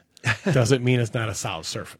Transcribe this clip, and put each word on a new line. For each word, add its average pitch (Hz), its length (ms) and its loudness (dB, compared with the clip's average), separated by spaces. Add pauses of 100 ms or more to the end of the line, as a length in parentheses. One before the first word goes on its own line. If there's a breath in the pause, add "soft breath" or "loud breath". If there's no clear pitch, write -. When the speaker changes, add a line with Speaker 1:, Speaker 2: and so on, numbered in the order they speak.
(200)
Speaker 1:
<laughs> - 300 -2
Speaker 2:
doesn't 123 320 4
mean 123 160 4
it's 113 140 -2
not 113 160 -2
a 101 60 -6
solid 85 320 -8
surf-, - 340 -10